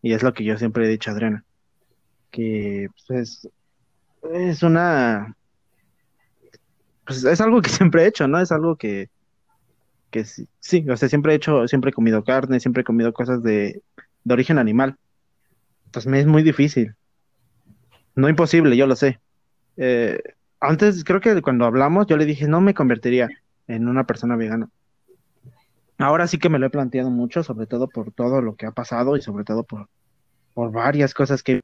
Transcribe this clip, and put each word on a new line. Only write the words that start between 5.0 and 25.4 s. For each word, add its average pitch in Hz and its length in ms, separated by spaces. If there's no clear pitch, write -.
Pues, 131 180
es 165 180
algo 220 200
que 160 80
<laughs> - 0
siempre 165 340
he 185 40
hecho, 151 200
¿no? 151 120
Es 180 120
algo 160 240
que... 101 340
que 110 140
sí, 110 220
sí, 170 300
o 120 80
sea, 135 120
siempre 151 240
he - 20
hecho, 143 320
siempre 131 240
he - 20
comido 110 300
carne, 127 360
siempre 127 220
he 120 40
comido 117 280
cosas 123 300
de, 104 380
de 120 100
origen 131 260
animal. 127 360
Entonces 131 260
me 139 80
es 143 80
muy 156 160
difícil. 139 520
No 135 140
imposible, 156 480
yo 135 100
lo 131 80
sé. 131 240
Eh, 120 440
antes, 165 440
creo 185 180
que 202 200
cuando 123 240
hablamos, 143 420
yo 165 100
le 151 80
dije, 147 220
"No 160 140
me 196 120
convertiría 123 560
en 113 200
una 127 180
persona 120 300
vegana". 113 340